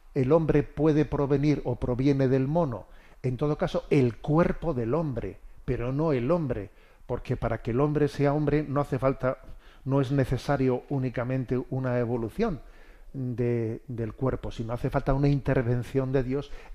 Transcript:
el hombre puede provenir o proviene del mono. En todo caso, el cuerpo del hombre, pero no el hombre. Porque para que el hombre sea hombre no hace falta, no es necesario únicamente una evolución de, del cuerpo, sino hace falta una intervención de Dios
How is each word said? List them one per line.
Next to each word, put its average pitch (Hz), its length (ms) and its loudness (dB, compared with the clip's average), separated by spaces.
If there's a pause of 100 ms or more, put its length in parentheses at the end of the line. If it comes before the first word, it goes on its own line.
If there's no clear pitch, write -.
(160)
el 131 160 2
hombre 151 320 4
puede 151 420 2
provenir 143 600 0
o 123 100 0
proviene 135 520 2
del 131 200 2
mono. 143 400 0 (340)
En 127 160 -2
todo 147 220 -2
caso, - 320 -2
el 127 260 4
cuerpo 165 560 2
del 120 220 -2
hombre, 117 420 -4 (280)
pero 123 280 -2
no 151 200 0
el 123 180 0
hombre. 131 400 -2 (340)
Porque 120 320 -4
para 113 240 -2
que 117 100 -4
el 120 80 2
hombre 147 280 2
sea 143 260 0
hombre 151 340 0
no 143 140 0
hace 135 160 -2
falta, 131 400 0 (480)
no 135 160 2
es 127 100 -2
necesario 131 800 2
únicamente 127 800 -2
una 127 300 0
evolución 123 600 -2 (520)
de, 120 720 -2
del 113 260 -6
cuerpo, 120 360 -2
sino 113 240 -6
hace 127 160 -2
falta 139 240 0
una 143 140 2
intervención 131 840 0
de 135 120 2
Dios 131 280 -4 (240)